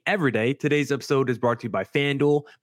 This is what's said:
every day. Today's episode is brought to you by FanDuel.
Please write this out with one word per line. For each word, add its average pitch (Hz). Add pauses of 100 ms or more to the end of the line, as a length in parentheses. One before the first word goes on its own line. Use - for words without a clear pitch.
every 175
day. 113
Today's 147
episode 135
is 120
brought 117
to -
you 113
by -
FanDuel. 143 (180)